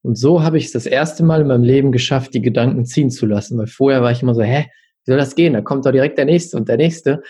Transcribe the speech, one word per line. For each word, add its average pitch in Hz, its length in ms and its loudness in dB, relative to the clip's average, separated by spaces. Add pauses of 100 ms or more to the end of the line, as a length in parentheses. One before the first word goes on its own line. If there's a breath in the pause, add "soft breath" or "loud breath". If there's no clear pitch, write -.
Und 117 160 -4
so 156 260 2
habe 160 140 0
ich - 80 -2
es - 60 -16
das 110 140 -6
erste 156 380 -2
Mal 160 180 4
in 143 60 2
meinem 123 160 2
Leben 135 280 2
geschafft, 127 420 -2
die 107 80 -2
Gedanken 123 440 0
ziehen 139 240 -2
zu 123 160 -4
lassen, 104 320 -4
weil 110 100 -6
vorher 135 340 0
war 120 100 2
ich 123 100 -2
immer 123 120 0
so, 113 80 0
„Hä, 131 240 0
wie - 460 -10
soll 135 60 4
das 135 180 -2
gehen? 165 180 2
Da 107 80 -2
kommt 139 240 -4
doch 135 60 4
direkt 135 260 0
der 139 80 0
Nächste 165 320 0
und 110 120 -4
der 117 80 0
Nächste. 147 520 0